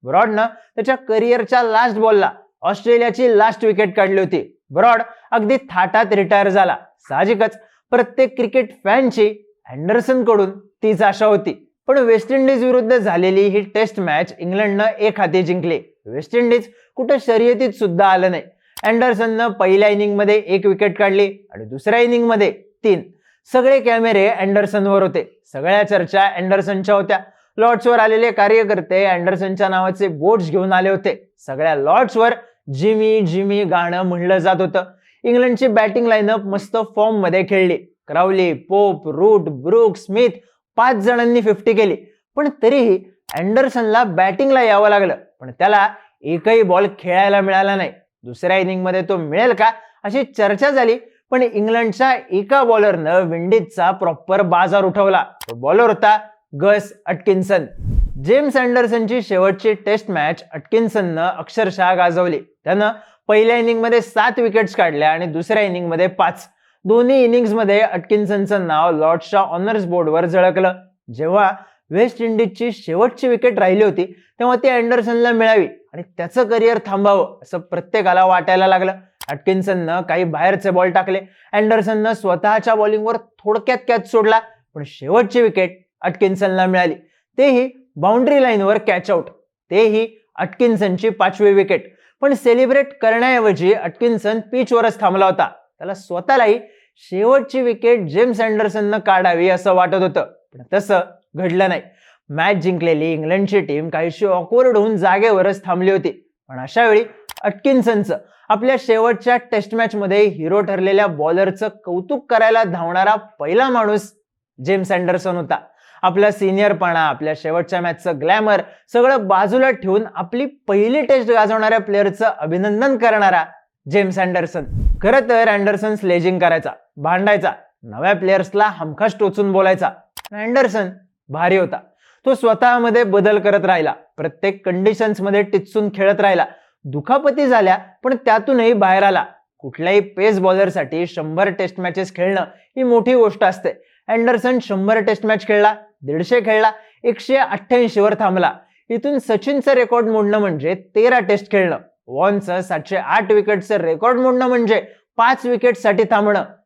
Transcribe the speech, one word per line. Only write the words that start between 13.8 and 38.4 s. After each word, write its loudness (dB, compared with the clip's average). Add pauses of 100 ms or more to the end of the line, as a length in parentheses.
मॅच -4
इंग्लंडनं -2 (140)
एक 0
हाती 0
जिंकली. -2 (240)
वेस्ट -8
इंडिज 0 (260)
कुठं 0
शर्यतीत 2
सुद्धा 0
आलं 2
नाही. -6 (400)
अँडरसननं 0
पहिल्या 4
इनिंगमध्ये 2
एक 0
विकेट 0
काढली 0
आणि -16
दुसऱ्या -2
इनिंगमध्ये 2 (320)
तीन. 2 (520)
सगळे 4
कॅमेरे 2
अँडरसनवर 0
होते, -4 (120)
सगळ्या 0
चर्चा 0
अँडरसनच्या -2
होत्या. 0 (380)
लॉर्ड्सवर 2
आलेले 2
कार्यकर्ते 2
अँडरसनच्या -2
नावाचे -2
बोर्ड्स -2
घेऊन -2
आले 2
होते. -4 (120)
सगळ्या -2
लॉर्ड्सवर 0 (400)
"जिमी, 0
जिमी" -2
गाणं -2
म्हणलं -2
जात 2
होतं. -2 (400)
इंग्लंडची 2
बॅटिंग 0
लाईनअप 0
मस्त -6 (180)
फॉर्ममध्ये 0
खेळली. 0 (300)
क्राउली, 0